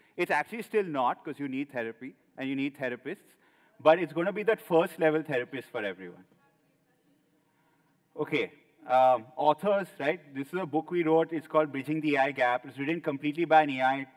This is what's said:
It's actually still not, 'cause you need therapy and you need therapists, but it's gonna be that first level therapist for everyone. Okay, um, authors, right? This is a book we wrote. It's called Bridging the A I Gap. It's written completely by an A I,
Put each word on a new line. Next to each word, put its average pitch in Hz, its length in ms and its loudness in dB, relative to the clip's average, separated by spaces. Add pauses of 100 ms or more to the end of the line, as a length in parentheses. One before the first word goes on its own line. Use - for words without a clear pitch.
(180)
It's 180 140 -2
actually 185 320 -4
still 208 200 0
not, 147 400 -2
'cause 147 160 -10
you 143 80 -6
need 139 240 -6
therapy 117 420 -8 (240)
and 135 120 -6
you 135 60 -4
need 139 200 -4
therapists, 131 540 -8 (500)
but 160 200 6
it's 156 120 -4
gonna 175 220 -2
be 208 100 -6
that 208 160 2
first 175 400 2
level 156 220 2
therapist 127 480 -6
for 117 160 -6
everyone. 92 400 -10 (1900)
Okay, 123 340 -2 (340)
um, 127 400 4 (120)
authors, 175 500 0 (100)
right? 151 220 -2 (160)
This 139 120 -8
is 180 120 -6
a 185 60 -4
book 160 260 -4
we 175 120 0
wrote. 160 280 2
It's 156 160 -6
called 156 240 2
Bridging 147 300 -4
the 147 140 0
A 135 80 2
I 139 80 0
Gap. 123 340 0
It's 127 120 -16
written 151 220 -4
completely 147 460 -4
by 156 160 6
an 147 80 0
A 131 120 -4
I, 135 340 0